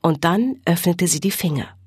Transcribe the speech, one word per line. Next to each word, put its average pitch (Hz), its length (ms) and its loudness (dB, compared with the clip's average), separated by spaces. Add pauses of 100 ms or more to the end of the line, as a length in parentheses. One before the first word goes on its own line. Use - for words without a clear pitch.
und 160 240 0
dann 226 400 0
öffnete 175 420 2
sie 160 120 -2
die 196 120 0
Finger. 151 360 -2 (200)